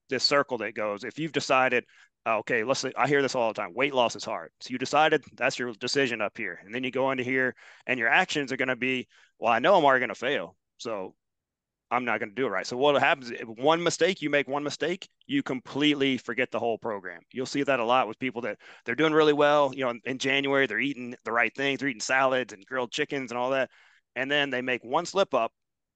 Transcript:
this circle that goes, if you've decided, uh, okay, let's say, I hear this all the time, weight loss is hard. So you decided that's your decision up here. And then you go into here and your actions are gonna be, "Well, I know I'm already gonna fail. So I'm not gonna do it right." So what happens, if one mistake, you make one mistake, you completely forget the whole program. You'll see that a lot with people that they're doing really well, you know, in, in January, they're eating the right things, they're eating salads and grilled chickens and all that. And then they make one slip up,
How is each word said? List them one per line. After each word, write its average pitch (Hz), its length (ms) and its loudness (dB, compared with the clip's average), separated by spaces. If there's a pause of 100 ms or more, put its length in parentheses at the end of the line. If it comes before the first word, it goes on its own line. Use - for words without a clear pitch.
(100)
this 131 140 -2
circle 135 340 2
that 107 160 -6
goes, 104 300 -4
if 117 140 -12
you've 156 140 -6
decided, 127 540 2 (400)
uh, 113 140 0
okay, 117 240 -2
let's 127 160 0
say, 131 180 -6
I 123 100 2
hear 143 140 4
this 131 120 -2
all 120 160 0
the 104 120 -8
time, 90 100 -8
weight 135 220 2
loss 120 200 4
is 101 120 -10
hard. 92 240 -6 (100)
So - 120 -10
you 127 60 -2
decided 147 540 4
that's 131 260 -2
your 123 140 -4
decision 123 480 -2
up 101 160 -4
here. 92 260 -8
And 98 120 -16
then 127 100 -4
you 127 60 -4
go 131 220 0
into 127 120 -2
here 131 300 0 (320)
and 127 120 -2
your 117 120 0
actions 151 420 2
are 131 60 -6
gonna 131 180 0
be, 127 320 -4 (300)
"Well, 113 140 2
I 113 80 4
know 170 180 6
I'm 156 80 4
already 131 160 6
gonna 110 120 -4
fail. 120 400 -4 (220)
So 101 380 -8 (760)
I'm 123 120 0
not 110 160 0
gonna 110 120 -8
do 127 140 -2
it 107 40 -2
right." 92 160 -4
So 123 100 -8
what 139 240 4
happens, 135 300 0
if 117 180 -10
one 143 340 2
mistake, 170 400 0
you 147 80 -2
make 143 180 2
one 143 140 -4
mistake, 147 460 -6 (180)
you 139 160 -2
completely 139 760 0
forget 120 340 -4
the 113 80 -2
whole 113 180 -2
program. 92 440 -8 (100)
You'll 123 140 -6
see 139 180 -2
that 131 160 2
a 113 40 0
lot 123 240 4
with 110 100 -10
people 120 240 -6
that 104 160 -6 (260)
they're 117 100 -4
doing 156 180 2
really 151 200 6
well, 147 420 4
you 135 100 -4
know, 123 60 -2
in, 117 140 -8
in 123 140 -6
January, 135 480 2
they're 110 140 -4
eating 123 440 -6
the 110 80 -4
right 117 220 0
things, 135 260 -2
they're 139 80 -2
eating 110 120 -8
salads 131 520 0
and 98 140 -18
grilled 127 260 -6
chickens 139 400 -4
and 120 60 -4
all 123 120 -2
that. 135 200 -2 (460)
And 131 140 -4
then 143 200 0
they 127 120 -2
make 127 220 -4
one 147 220 -2
slip 190 280 0
up, 113 180 0 (440)